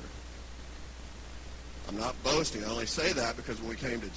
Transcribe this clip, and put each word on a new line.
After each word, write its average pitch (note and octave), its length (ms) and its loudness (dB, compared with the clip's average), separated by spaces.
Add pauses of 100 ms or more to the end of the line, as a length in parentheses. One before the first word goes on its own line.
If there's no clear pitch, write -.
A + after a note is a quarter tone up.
(1900)
I'm G2 100 -2
not A#2+ 260 2
boasting. C#3 400 6
I G#2+ 40 0
only A2+ 200 2
say E3 260 4
that A#2 240 4
because A#2+ 220 -2
when A2+ 100 -2
we A#2 60 -2
came A#2+ 260 0
to G2+ 160 -4